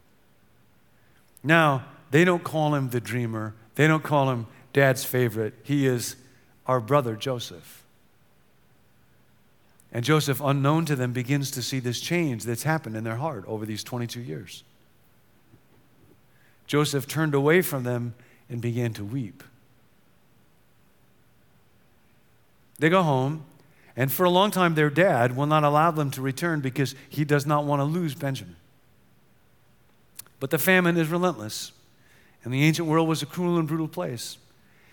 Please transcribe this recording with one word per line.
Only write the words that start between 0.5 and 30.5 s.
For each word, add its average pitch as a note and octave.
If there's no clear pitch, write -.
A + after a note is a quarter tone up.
Now, D3
they D#3+
don't F3
call D3+
him C3+
the B2
dreamer. A2+
They D3
don't D#3
call C#3
him A#2
Dad's C3+
favorite. A2
He C#3
is B2
our B2+
brother A#2
Joseph. G#2
And A#2+
Joseph, D3
unknown C#3+
to D3+
them, B2+
begins C3+
to B2
see C3
this A#2+
change D3
that's A#2
happened C#3+
in A2
their A2+
heart C3
over A2
these G#2+
twenty-two A#2+
years. D#2
Joseph C#3+
turned D3+
away D3+
from C#3
them A#2+
and A#2+
began A#2+
to G#2
weep. A2
They D#3
go F#3
home, D3
and C3+
for F#3
a F3+
long G3
time, E3+
their D3+
dad C3+
will C#3+
not D3+
allow D3+
them D3+
to C3
return D3+
because C3
he D3
does C#3+
not D3
want C#3+
to C#3
lose D#3+
Benjamin. A2
But C3+